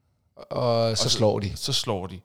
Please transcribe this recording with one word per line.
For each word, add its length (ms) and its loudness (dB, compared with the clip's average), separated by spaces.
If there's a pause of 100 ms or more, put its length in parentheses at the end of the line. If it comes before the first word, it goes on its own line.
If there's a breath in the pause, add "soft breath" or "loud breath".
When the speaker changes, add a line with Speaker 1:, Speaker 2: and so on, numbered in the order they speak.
(360)
Speaker 1:
Og 100 -18 (520)
så 60 2
Speaker 2:
Og 60 2
så 0 -
Speaker 1:
slår 300 4
de? 180 -2
Speaker 2:
Så 160 -4
slår 340 -2
de. 180 -12